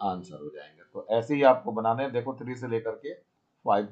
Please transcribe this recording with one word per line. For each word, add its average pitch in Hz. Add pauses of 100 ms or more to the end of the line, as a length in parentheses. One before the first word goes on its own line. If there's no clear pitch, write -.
आंसर 90
हो 73
जाएंगे। 76
तो 95
ऐसे 117
ही 143
आपको 127
बनाने 113
हैं, 135
देखो 123
थ्री 123
से 120
लेकर 113
के 147
फ़ाइव -